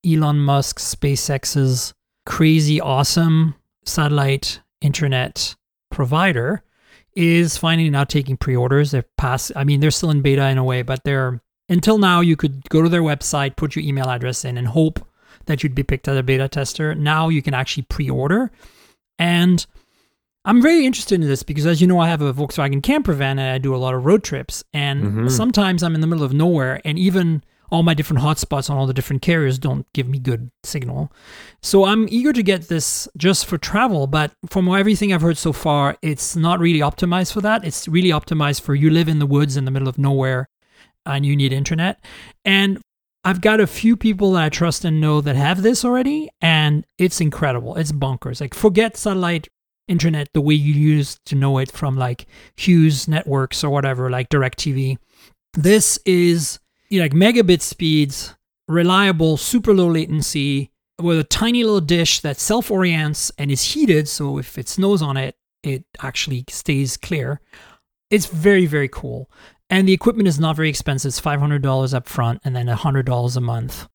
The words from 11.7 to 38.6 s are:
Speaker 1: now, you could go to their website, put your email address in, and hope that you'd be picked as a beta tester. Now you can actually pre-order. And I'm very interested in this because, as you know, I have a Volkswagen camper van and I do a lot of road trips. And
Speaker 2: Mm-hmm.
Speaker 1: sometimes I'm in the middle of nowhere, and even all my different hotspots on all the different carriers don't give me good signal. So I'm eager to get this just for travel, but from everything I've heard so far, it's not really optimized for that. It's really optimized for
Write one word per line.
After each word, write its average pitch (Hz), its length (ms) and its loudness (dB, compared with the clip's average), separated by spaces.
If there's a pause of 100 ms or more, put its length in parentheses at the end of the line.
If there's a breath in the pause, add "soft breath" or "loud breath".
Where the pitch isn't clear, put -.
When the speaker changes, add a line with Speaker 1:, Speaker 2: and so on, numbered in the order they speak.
Speaker 1:
now, 180 240 4
you 170 140 4
could 135 340 -6
go 156 120 4
to 165 80 4
their 175 120 2
website, 143 560 -2
put 151 180 -4
your 151 100 -6
email 139 240 -2
address 123 360 -6
in, 123 120 -6
and 123 100 -4
hope 156 380 0 (400 soft breath)
that 151 160 -2
you'd 135 140 -2
be 139 80 -2
picked - 240 -4
as 139 100 0
a 131 60 -2
beta 131 240 0
tester. 151 480 -4
Now 156 340 0
you 160 120 2
can 143 120 -4
actually 131 300 -4
pre-order. 139 680 -2 (680 soft breath)
And 175 460 2 (800)
I'm 233 160 4
very 311 240 4
interested 208 360 0
in 151 60 0
this 135 160 0
because, 147 220 -4
as 165 160 2
you 180 60 6
know, 180 120 4
I 165 80 4
have 165 140 -2
a 143 120 0
Volkswagen 139 480 -2
camper 190 320 0
van 135 240 -2
and 131 160 -2
I 131 40 -4
do 135 180 -2
a - 20 -4
lot 127 160 -2
of 127 120 -4
road 190 180 4
trips. - 400 -10 (100)
And 143 300 -2
Speaker 2:
Mm-hmm. 107 240 -2
Speaker 1:
sometimes 190 560 0
I'm 165 120 0
in 156 60 0
the 160 60 0
middle 165 180 0
of 131 80 -2
nowhere, 143 500 0
and 151 140 -4
even 180 460 0 (260)
all 165 140 2
my 165 100 4
different 143 280 0
hotspots 147 480 -2
on 143 60 -2
all 135 100 0
the 131 80 -2
different 131 280 -4
carriers 147 360 0
don't 135 360 -4
give 135 160 -2
me 139 100 -2
good 123 320 -6 (140)
signal. 131 440 -6 (520 loud breath)
So 196 240 4
I'm 214 240 2
eager 247 240 0
to 233 100 0
get 180 240 0
this - 480 -4
just 175 300 0
for 170 120 -4
travel, 196 500 0
but 151 260 -2 (120)
from 185 220 0
everything 196 460 2
I've 165 80 0
heard 165 160 2
so 160 160 -2
far, 147 480 0
it's - 340 -6
not 170 240 0
really 170 200 2
optimized 175 520 0
for - 80 -4
that. 214 240 0
It's - 240 -8
really 175 220 2
optimized 151 500 -2
for 143 160 -2